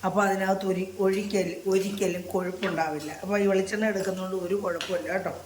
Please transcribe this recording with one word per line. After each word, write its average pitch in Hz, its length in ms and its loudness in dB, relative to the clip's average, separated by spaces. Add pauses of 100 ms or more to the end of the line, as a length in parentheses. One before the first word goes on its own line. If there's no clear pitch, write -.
അപ്പോൾ 190 220 2
അതിനകത്ത് 190 380 2
ഒരു 185 180 0 (160)
ഒഴിക്കൽ, 190 640 0 (100)
ഒരിക്കലും 190 600 0
കൊഴുപ്പുണ്ടാവില്ല. 160 800 -2 (120)
അപ്പോൾ 196 200 0
ഈ - 80 6
വെളിച്ചെണ്ണ 190 400 2
എടുക്കുന്നതുകൊണ്ട് 190 540 -2
ഒരു 180 180 0
കുഴപ്പമില്ല 170 480 -2
കേട്ടോ. 185 220 -2 (120)